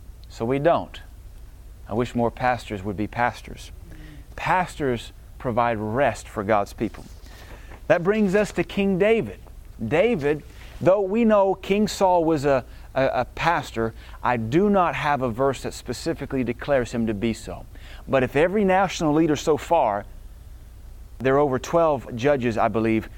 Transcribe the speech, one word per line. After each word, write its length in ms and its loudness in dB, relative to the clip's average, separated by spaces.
So 160 -8
we 160 0
don't. 400 2
I 60 -10
wish 220 -2
more 160 0
pastors 520 -2
would 140 -6
be 100 -2
pastors. 640 -4
Pastors 760 -2
provide 380 0
rest 500 0
for 160 -6
God's 300 2
people. 320 -6
That 140 4
brings 320 2
us 180 2
to 120 0
King 340 0
David. 400 2
David, 560 2
though 220 6
we 240 2
know 280 6
King 320 0
Saul 380 4
was 220 2
a, 180 4
a, 120 4
a 180 0
pastor, 580 -2
I 160 2
do 320 2
not 240 4
have 260 0
a 80 0
verse 340 0
that 120 -6
specifically 680 -4
declares 480 0
him 160 -2
to 80 0
be 200 -2
so. 320 -12
But 140 4
if 120 0
every 300 4
national 480 2
leader 240 4
so 220 2
far, 480 0
there 160 2
are 40 6
over 200 4
twelve 580 0
judges, 400 2
I 120 4
believe, 500 2